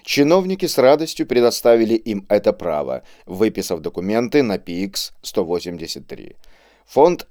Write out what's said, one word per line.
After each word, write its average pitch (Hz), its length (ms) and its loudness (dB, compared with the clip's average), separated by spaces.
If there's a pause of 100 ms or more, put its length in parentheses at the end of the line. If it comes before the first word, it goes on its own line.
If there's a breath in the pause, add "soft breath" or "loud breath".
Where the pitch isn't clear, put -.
чиновники 185 640 2
с - 140 -4
радостью 151 480 2
предоставили 117 640 2
им 101 360 -4
это 104 220 2
право, 73 520 -6 (240 soft breath)
выписав 92 540 -2
документы 107 600 -2
на 107 160 0
P - 140 -10 (140)
X - 360 -10
сто - 240 -4
восемьдесят 85 640 -8
три. - 280 -18 (520 soft breath)
Фонд 165 440 2